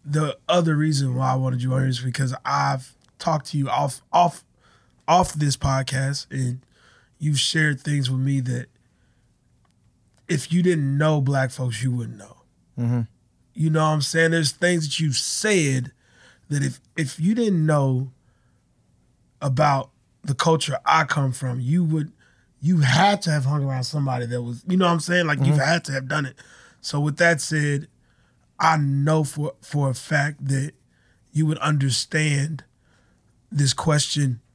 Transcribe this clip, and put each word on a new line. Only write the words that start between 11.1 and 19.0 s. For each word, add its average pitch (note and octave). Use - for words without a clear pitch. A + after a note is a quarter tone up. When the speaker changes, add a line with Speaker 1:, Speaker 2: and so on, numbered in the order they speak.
Speaker 1:
black C3+
folks, A#2+
you B2+
wouldn't A#2
know. G2+
Speaker 2:
Mm-hmm. A#2+
Speaker 1:
You D#3
know D#3
what D#3
I'm D3+
saying? E3
There's E3
things E3+
that C#3
you've D3
said C#3+
that C#3+
if, C3+
if D3+
you F#3
didn't G3+
know C3+